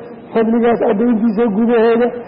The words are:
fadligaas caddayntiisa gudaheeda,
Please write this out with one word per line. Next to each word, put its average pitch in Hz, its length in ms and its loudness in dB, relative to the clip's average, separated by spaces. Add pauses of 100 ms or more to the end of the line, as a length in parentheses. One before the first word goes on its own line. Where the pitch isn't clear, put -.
(280)
fadligaas 226 520 0
caddayntiisa 226 680 0
gudaheeda, 226 600 2 (200)